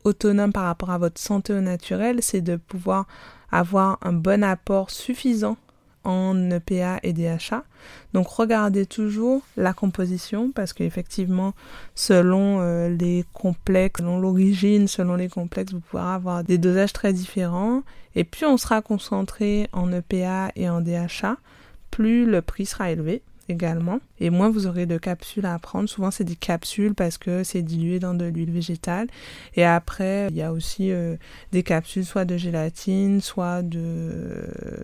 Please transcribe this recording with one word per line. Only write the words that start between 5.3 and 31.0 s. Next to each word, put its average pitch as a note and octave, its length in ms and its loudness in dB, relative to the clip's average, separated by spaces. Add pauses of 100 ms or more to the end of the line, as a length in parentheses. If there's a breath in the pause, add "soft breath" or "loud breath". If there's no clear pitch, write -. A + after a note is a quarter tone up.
en F#3 320 2
E F3+ 240 2
P F3+ 240 -2
A F3+ 180 -2
et F3 120 -2
D E3+ 100 -2
H E3 320 -2
A. C4 80 -4 (500 loud breath)
Donc F#3 140 2
regardez G#3 580 2
toujours A3 560 0 (160)
la F#3 160 2
composition F#3+ 800 -2
parce G3+ 200 -4
qu'effectivement, F#3 840 -2 (400 loud breath)
selon, F#3+ 680 4
euh, E3+ 280 0
les F3 440 0
complexes, F#3 680 0
selon F3 180 0
l'origine, F#3+ 680 4
selon F3+ 280 0
les F3+ 140 -2
complexes, F#3 440 -6
vous F3+ 60 -6
pourrez F3+ 240 -6
avoir F3+ 400 -4
des F3+ 160 4
dosages F#3 340 4
très - 180 0
différents. F#3 680 0 (320 soft breath)
Et F3 100 4
plus - 220 -4
on C#4+ 120 6
sera A3 260 0
concentré G#3 880 0
en F3+ 180 0
E F3+ 100 0
P F3+ 220 -2
A F#3 320 -2
et F3+ 140 -2
en E3+ 120 0
D E3+ 100 -2
H E3+ 340 -2
A, A3 120 0 (520 soft breath)
plus A#3 360 4
le G3 180 4
prix - 240 -6
sera F#3 240 -4
élevé E3 320 -2 (240)
également. E3+ 520 -2 (200)
Et E3+ 120 2
moins F#3 180 6
vous G#3+ 160 2
aurez F3+ 220 -2
de E3+ 100 0
capsules F3+ 480 -6
à E3+ 140 -2
prendre. - 280 -4
Souvent, F#3+ 220 -4
c'est G3 140 -2
des E3+ 120 -4
capsules G3+ 600 -2
parce E3+ 240 -2
que F3+ 240 -2
c'est F#3 180 -4
dilué E3 380 -2
dans F3+ 160 -2
de F3 100 -2
l'huile E3 240 -4
végétale. F3 580 -4 (460 loud breath)
Et F3 100 4
après, F#3+ 680 0
il D#3+ 40 -4
y D#3+ 60 -2
a D#3+ 100 -2
aussi, F#3+ 400 -2
euh, E3+ 240 -2 (360 loud breath)